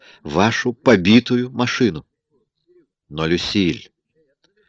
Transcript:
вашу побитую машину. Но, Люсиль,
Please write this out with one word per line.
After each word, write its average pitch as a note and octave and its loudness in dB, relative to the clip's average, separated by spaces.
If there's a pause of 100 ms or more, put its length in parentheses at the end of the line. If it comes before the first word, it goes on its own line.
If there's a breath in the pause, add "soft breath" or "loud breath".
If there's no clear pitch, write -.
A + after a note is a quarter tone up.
(220 soft breath)
вашу G2+ -2
побитую A#2+ 2
машину. A#2+ -2 (1040)
Но, D#2 -6
Люсиль, F2 -2 (760)